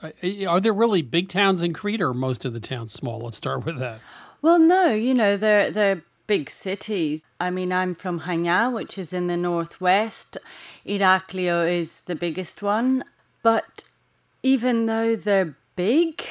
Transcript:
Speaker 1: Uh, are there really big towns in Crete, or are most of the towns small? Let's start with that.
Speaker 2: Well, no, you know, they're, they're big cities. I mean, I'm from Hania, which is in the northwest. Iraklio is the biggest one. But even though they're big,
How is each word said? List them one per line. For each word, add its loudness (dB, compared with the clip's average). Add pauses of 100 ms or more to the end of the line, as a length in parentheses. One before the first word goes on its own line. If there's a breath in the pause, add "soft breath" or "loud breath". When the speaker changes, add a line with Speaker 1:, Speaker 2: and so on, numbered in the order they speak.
Speaker 1:
Uh, -12 (360)
are 2
there 2
really 2
big -2
towns 2
in -2
Crete, -4
or 0
are -4
most -2
of -2
the -8
towns -6
small? -6
Let's -8
start -6
with -6
that. -8 (420 loud breath)
Speaker 2:
Well, 4
no, 6
you 0
know, 2
they're, 2
they're 0 (240)
big 0
cities. -4 (180)
I -2
mean, -2
I'm 0
from -6
Hania, 0
which -8
is -10
in -2
the -2
northwest. -2 (500 loud breath)
Iraklio 0
is -4
the -4
biggest -6
one. 0 (400)
But 0 (600)
even 2
though 0
they're 0 (180)
big, 2